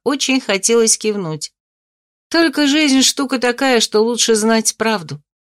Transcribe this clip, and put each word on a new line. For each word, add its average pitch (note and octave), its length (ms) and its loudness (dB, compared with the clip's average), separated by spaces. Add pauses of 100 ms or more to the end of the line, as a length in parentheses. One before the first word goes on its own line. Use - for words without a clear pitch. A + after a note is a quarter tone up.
очень C4 340 -2
хотелось A3+ 600 0
кивнуть. F#3 540 -6 (760)
Только D#4 380 2
жизнь — C#4 340 2
штука C4 380 -2
такая, B3 420 0
что A3 200 0
лучше A#3 340 0
знать A3 420 0
правду. F3+ 460 -4 (260)